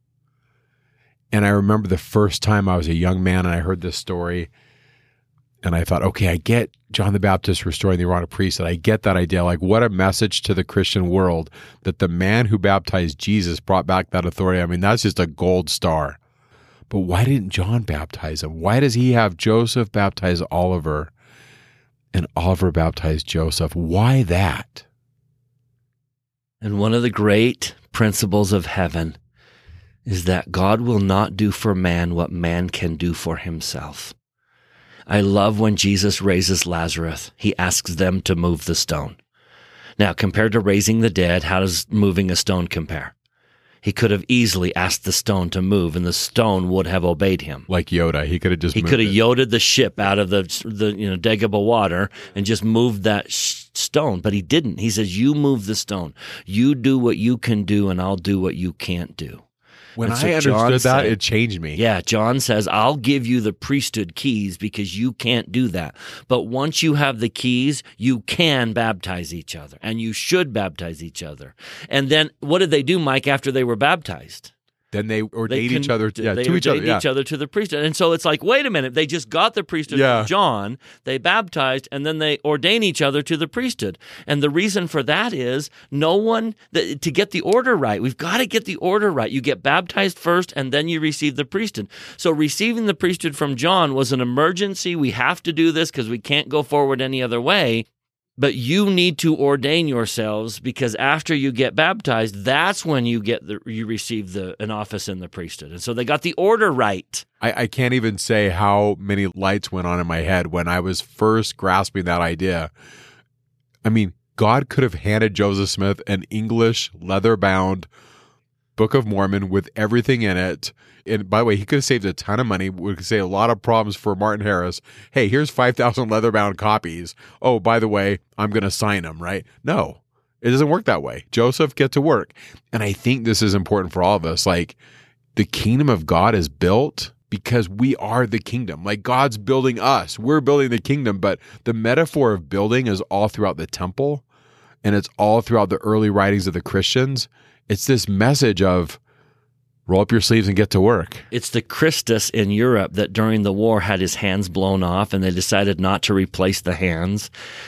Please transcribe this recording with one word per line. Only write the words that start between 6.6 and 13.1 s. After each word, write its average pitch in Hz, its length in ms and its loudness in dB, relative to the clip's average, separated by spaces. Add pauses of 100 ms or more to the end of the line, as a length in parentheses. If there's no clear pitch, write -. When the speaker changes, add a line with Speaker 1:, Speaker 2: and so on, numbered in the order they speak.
Speaker 1:
John 101 220 0
the 101 80 0
Baptist 95 440 0
restoring 92 340 0
the 90 60 0
Aaronic 87 260 0
priesthood. 90 360 -2
I 87 80 0
get 107 280 0
that 95 140 2
idea. 90 280 2
Like, 87 180 0
what 110 220 4
a 117 40 2
message 95 540 0
to 101 120 0
the 90 100 0
Christian 92 440 0
world 87 400 2 (360)
that 92 160 -4
the 92 80 2
man 95 380 2
who 104 120 2
baptized 92 640 0